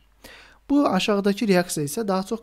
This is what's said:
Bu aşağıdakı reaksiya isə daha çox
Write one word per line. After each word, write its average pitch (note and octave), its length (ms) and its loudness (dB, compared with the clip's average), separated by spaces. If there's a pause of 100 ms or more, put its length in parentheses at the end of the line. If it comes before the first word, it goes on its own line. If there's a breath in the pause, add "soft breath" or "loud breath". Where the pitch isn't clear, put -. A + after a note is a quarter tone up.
(680 loud breath)
Bu C#4+ 180 4
aşağıdakı G3+ 640 0
reaksiya F3 400 0
isə A3+ 180 -6
daha F#3+ 160 0
çox A3 200 -6